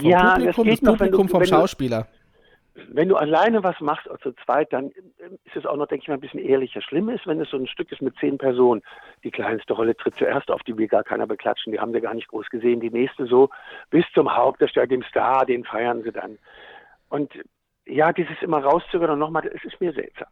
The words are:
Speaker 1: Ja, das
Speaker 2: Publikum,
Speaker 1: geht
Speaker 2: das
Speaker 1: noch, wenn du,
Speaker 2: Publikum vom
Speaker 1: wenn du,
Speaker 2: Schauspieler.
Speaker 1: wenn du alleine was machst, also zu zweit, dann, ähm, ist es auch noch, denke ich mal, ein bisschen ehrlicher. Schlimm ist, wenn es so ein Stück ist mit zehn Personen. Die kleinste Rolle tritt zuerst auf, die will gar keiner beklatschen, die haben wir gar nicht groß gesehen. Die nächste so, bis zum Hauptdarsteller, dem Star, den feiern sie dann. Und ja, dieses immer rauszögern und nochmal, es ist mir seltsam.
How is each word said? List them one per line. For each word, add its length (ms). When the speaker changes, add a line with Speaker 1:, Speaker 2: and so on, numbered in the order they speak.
Speaker 1:
Ja, 360
das 180
Speaker 2:
Publikum, 100
Speaker 1:
geht 80
Speaker 2:
das 80
Speaker 1:
noch, 180
wenn 120
du, 60
Speaker 2:
Publikum 120
vom 120
Speaker 1:
wenn 80
du, 60
Speaker 2:
Schauspieler. 520
Speaker 1:
wenn 200
du 60
alleine 480
was 160
machst, 300
also 220
zu 120
zweit, 300
dann, 180
ähm, 260
ist 100
es 100
auch 120
noch, 100
denke 160
ich 60
mal, 60
ein 40
bisschen 200
ehrlicher. 420
Schlimm 280
ist, 160
wenn 160
es 80
so 80
ein 100
Stück 240
ist 100
mit 160
zehn 200
Personen. 440
Die 80
kleinste 420
Rolle 220
tritt 200
zuerst 360
auf, 120
die 140
will 100
gar 160
keiner 240
beklatschen, 440
die 80
haben 140
wir 80
gar 120
nicht 140
groß 220
gesehen. 320
Die 100
nächste 340
so, 240
bis 240
zum 220
Hauptdarsteller, 520
dem 160
Star, 420
den 200
feiern 380
sie 80
dann. 260
Und 220
ja, 280
dieses 280
immer 220
rauszögern 480
und 80
nochmal, 280
es 160
ist 180
mir 120
seltsam. 380